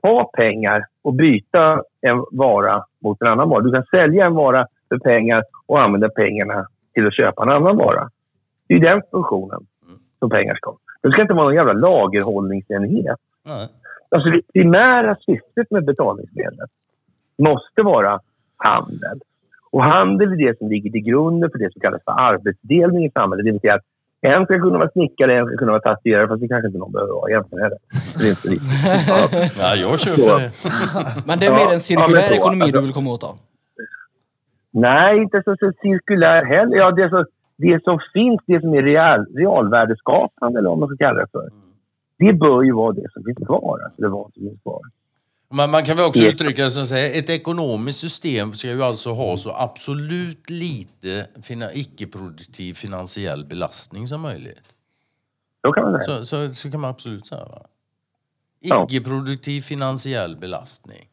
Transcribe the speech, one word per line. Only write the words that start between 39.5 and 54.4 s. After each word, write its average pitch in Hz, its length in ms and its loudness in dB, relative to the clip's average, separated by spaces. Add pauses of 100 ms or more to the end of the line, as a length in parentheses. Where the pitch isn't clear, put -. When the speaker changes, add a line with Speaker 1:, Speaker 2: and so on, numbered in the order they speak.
Speaker 1:
eller 98 100 0
vad 87 100 0
man 147 100 -2
ska 135 80 -10
kalla 135 240 0
det - 120 -4
för. 131 160 -10 (720)
Det 202 140 6
bör 147 300 4
ju 131 100 4
vara 110 200 0
det 101 200 -10
som 113 120 -18
finns 117 220 -8
kvar. - 380 -4
Alltså, - 180 -12
det 107 60 -2
var 101 260 -8
som 101 80 -16
finns 104 200 -14
kvar. - 180 -12 (720)
Speaker 2:
Men 143 180 0
man 156 140 2
kan 156 120 -2
väl 175 100 2
också - 160 2
Speaker 1:
Yes. 107 120 4
Speaker 2:
uttrycka 139 300 -4
det 131 60 0
som 135 160 -6
säger, 135 320 -4
ett 156 120 -6
ekonomiskt 151 720 -6
system 123 520 -6
ska 113 160 -12
ju 127 140 -6
alltså 120 300 -4
ha 113 240 -4
så 101 200 -12
absolut 151 960 -10
lite 104 760 -10 (160)
fina-, 117 320 -12
icke-produktiv 92 1000 -16
finansiell 92 720 -12
belastning 85 600 -12
som 147 140 -12
möjligt. 95 420 -16 (1040)